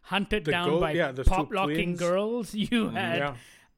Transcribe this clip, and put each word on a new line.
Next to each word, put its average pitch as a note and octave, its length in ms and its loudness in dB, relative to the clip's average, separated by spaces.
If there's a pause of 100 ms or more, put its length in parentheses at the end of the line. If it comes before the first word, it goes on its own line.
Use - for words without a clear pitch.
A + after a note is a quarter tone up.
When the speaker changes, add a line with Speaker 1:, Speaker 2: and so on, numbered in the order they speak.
Speaker 1:
hunted G3+ 420 -2
Speaker 2:
the D3+ 60 0
Speaker 1:
down F3 180 0
Speaker 2:
goat, E3 120 2
Speaker 1:
by E3 120 2
Speaker 2:
yeah, D#3 200 0
those B2+ 140 -6
two - 40 10
Speaker 1:
pop-locking F#3+ 440 0
Speaker 2:
twins. F3 240 -2
Speaker 1:
girls, G3+ 560 -2
<laughs> - 0 -
you G#3 140 -2
Speaker 3:
Mm. A3+ 240 2
Speaker 1:
had, F3 260 -2
Speaker 2:
Yeah. C#3+ 100 0 (500)